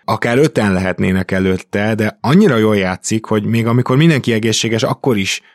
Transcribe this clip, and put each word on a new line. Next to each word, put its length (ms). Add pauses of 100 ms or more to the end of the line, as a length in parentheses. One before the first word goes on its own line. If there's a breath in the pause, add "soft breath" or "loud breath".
akár 340
öten 340
lehetnének 580
előtte, 640
de 260
annyira 360
jól 200
játszik, 480
hogy 200
még 220
amikor 300
mindenki 360
egészséges, 500
akkor 340
is 240 (140 soft breath)